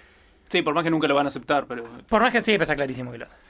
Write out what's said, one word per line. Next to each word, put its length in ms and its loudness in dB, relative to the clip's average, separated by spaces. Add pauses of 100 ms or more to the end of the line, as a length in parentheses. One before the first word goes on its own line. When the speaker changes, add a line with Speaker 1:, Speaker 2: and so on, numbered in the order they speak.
(480)
Speaker 1:
Sí, 140 0
por 120 0
más 80 2
que 80 0
nunca 160 2
lo 80 4
van 120 4
a 20 -4
aceptar, 400 -2
pero 160 -8 (240)
Speaker 2:
Por 140 4
más 100 2
que 80 2
sí, 120 2
pero 120 2
está 100 0
clarísimo 380 -4
que 60 -14
lo 80 -14
hace. 100 -20 (140)